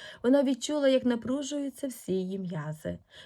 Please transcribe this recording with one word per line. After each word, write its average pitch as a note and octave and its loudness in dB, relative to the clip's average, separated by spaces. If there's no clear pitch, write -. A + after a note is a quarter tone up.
Вона C4+ 6
відчула, C#4+ 0
як C4 4
напружуються C4+ -2
всі A#3 -6
її F#3+ -2
м'язи. D#3 -6